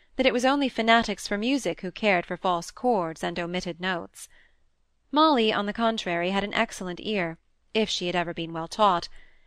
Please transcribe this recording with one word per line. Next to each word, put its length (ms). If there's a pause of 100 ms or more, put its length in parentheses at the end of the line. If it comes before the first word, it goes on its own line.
(160)
that 100
it 60
was 120
only 240
fanatics 580
for 100
music 440
who 100
cared 340
for 120
false 340
chords 540
and 160
omitted 400
notes. 480 (800)
Molly, 420
on 140
the 60
contrary, 580
had 140
an 100
excellent 480
ear, 360 (340)
if 180
she 160
had 80
ever 180
been 200
well 160
taught, 400 (380)